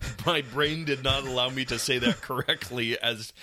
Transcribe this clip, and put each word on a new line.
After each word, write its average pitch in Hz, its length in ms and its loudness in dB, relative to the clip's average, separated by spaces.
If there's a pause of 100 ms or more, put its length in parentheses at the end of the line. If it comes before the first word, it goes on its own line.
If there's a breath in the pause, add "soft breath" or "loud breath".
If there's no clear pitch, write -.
(260 loud breath)
my 165 160 4
brain 147 440 0
did 139 180 0
not 135 220 2
allow 127 240 2
me 131 160 -2
to 123 120 -2
say 127 220 2
that 120 220 2
<laughs> - 0 -
correctly 123 800 -2
as 113 440 -2